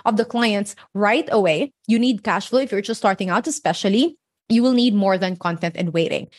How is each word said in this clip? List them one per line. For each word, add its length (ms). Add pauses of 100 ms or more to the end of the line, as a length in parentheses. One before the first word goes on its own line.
of 140
the 80
clients 500 (160)
right 400
away, 400 (140)
you 120
need 260
cash 240
flow. 100
If 140
you're 100
just 180
starting 300
out, 160
especially, 720 (320)
you 120
will 120
need 180
more 240
than 200
content 420
and 160
waiting. 340 (100)